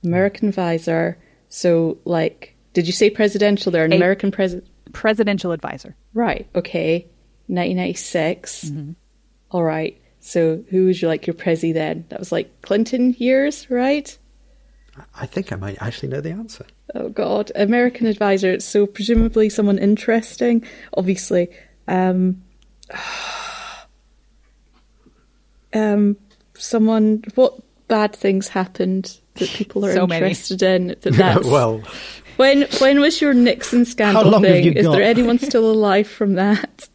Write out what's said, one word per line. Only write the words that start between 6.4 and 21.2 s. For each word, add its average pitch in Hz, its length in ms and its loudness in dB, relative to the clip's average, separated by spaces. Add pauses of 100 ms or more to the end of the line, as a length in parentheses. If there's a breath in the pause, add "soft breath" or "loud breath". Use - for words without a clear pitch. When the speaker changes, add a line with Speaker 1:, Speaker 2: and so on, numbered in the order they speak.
Speaker 1:
okay. 170 520 -2 (420)
Nineteen 180 280 -2
ninety-six. 175 880 -6
Speaker 2:
Mm-hmm. 151 260 -10 (580)
Speaker 1:
All 175 140 -2
right. 160 360 -4 (200)
So 160 500 -2
who 185 160 2
was 180 160 0
your, 170 80 0
like, 160 160 -4
your 170 80 -4
prezi 165 400 -2
then? 160 340 -4
That - 100 -14
was, - 140 -8
like, - 300 -6
Clinton 247 560 0
years, 269 520 -2
right? 262 460 -2 (1000)
Speaker 3:
I - 120 -12
think - 260 -8
I - 40 -8
might 98 260 -10
actually 120 260 -8
know 135 140 -8
the 160 80 -8
answer. 214 340 -14 (300)
Speaker 1:
Oh, - 160 -8
God. 208 440 -4
American 240 520 0
advisor. 196 540 0
So 208 260 0
presumably 220 640 0
someone 202 280 0
interesting, 226 840 0 (320 loud breath)
obviously. 180 540 -2 (380 soft breath)